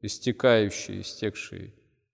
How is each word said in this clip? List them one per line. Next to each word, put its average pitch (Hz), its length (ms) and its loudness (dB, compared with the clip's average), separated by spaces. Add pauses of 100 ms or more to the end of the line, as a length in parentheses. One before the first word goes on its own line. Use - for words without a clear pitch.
истекающей, 107 1000 2
истекшей - 720 -10 (400)